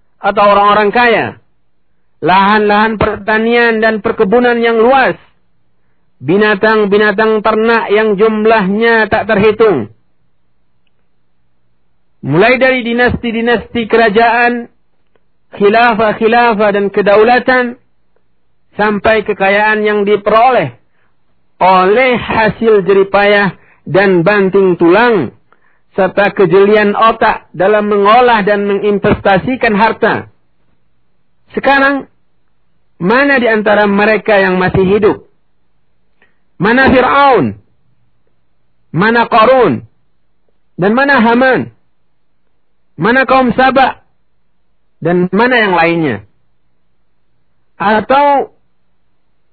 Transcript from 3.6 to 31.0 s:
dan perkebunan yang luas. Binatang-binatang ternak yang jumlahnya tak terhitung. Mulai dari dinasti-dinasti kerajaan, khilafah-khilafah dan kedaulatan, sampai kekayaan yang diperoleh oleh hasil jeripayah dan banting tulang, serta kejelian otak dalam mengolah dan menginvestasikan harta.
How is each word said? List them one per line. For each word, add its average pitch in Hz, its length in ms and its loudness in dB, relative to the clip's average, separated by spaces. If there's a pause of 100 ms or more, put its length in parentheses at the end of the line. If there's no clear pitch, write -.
dan 220 160 0
perkebunan 226 640 0
yang 226 180 0
luas. 240 400 2 (1040)
Binatang-binatang 214 1200 0
ternak 220 480 -2
yang 214 240 0
jumlahnya 220 960 0
tak 202 160 -2
terhitung. 214 640 0 (2250)
Mulai 208 400 0
dari 254 240 0
dinasti-dinasti 233 1040 -4
kerajaan, 233 800 0 (880)
khilafah-khilafah 220 1200 0
dan 202 160 -4
kedaulatan, 240 880 0 (960)
sampai 208 480 -2
kekayaan 208 560 -2
yang 208 240 -2
diperoleh 208 720 0 (800)
oleh 190 540 2 (100)
hasil 220 640 0
jeripayah 196 720 0 (320)
dan 185 320 2
banting 190 560 0
tulang, 180 560 0 (640)
serta 190 400 -2
kejelian 202 560 2
otak 220 560 -2
dalam 208 400 -2
mengolah 214 560 2
dan 202 240 -2
menginvestasikan 208 1040 -2
harta. 202 560 -2 (1300)